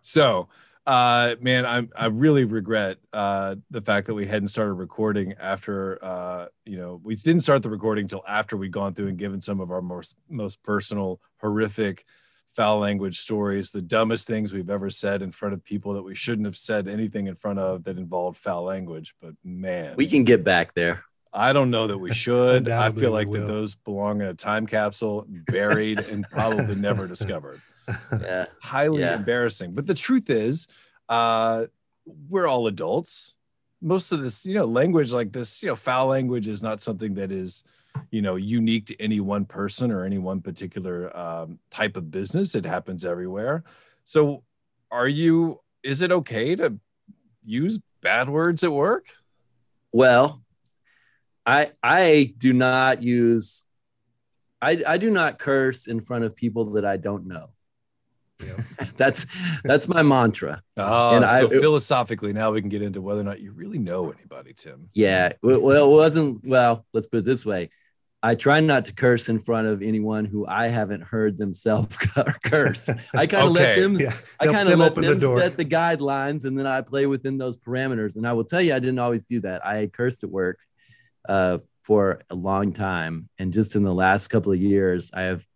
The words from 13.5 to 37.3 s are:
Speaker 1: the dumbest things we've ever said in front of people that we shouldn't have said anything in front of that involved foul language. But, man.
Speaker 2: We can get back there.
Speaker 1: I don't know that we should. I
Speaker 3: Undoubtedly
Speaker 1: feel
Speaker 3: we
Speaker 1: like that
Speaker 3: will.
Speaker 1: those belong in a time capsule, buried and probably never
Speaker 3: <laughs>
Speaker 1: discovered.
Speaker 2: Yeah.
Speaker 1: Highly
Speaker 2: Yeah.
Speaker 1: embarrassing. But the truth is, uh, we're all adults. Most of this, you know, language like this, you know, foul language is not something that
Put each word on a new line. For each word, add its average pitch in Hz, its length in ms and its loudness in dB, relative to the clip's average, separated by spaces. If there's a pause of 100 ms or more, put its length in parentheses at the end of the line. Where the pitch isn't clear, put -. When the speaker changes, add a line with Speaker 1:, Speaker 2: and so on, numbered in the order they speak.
Speaker 1:
the 101 100 -8
dumbest 110 460 0
things 107 260 -4
we've 92 160 -8
ever 98 200 -4
said 98 320 -4
in 92 100 -8
front 101 220 -6
of 90 120 -10
people 101 280 -6
that 98 100 -6
we 95 120 -14
shouldn't 110 300 -4
have 98 120 -8
said 104 300 -4
anything 104 400 -4
in 92 80 -8
front 101 240 -6
of 92 240 -4
that 95 140 -10
involved 90 400 -6
foul 87 260 -6
language. 87 580 -10
But, 80 120 -20 (100)
man. 180 540 -8
Speaker 2:
We 139 100 2
can 262 160 4
get 220 220 6
back 87 280 2
there. 85 300 -2 (300)
Speaker 1:
I 113 180 2
don't 139 180 4
know 113 180 0
that 101 100 -4
we 92 160 -6
should. 123 560 2
I 113 220 2
Speaker 3:
Undoubtedly 107 100 -4
Speaker 1:
feel 117 100 2
Speaker 3:
we 107 60 0
Speaker 1:
like 104 140 -2
that 104 100 -4
Speaker 3:
will. 104 60 -6
Speaker 1:
those 107 280 -6
belong 104 460 -4
in 98 60 -4
a 90 60 -8
time 107 340 -4
capsule, 104 600 -4
buried 104 720 -2
and 104 300 -8
probably 110 460 -2
never 101 320 -2
Speaker 3:
<laughs> - 20 -12
Speaker 1:
discovered. 85 500 -8 (640)
Speaker 2:
Yeah. 92 240 -4 (160)
Speaker 1:
Highly 147 400 0
Speaker 2:
Yeah. 85 140 0
Speaker 1:
embarrassing. 107 580 -2
But 123 120 -6
the 190 100 0
truth - 340 0
is, 127 400 0 (400)
uh, 113 560 2 (640)
we're 180 180 0
all 123 200 2
adults. 98 640 -4 (480)
Most 180 320 -2
of 151 80 -2
this, 127 240 -8
you 185 80 -6
know, 202 100 2
language 135 480 2
like 117 220 -2
this, 123 280 -8
you 214 60 -6
know, 131 80 -2
foul 131 320 0
language 127 400 0
is 104 160 -8
not 110 160 -4
something 104 360 -6
that 98 180 -6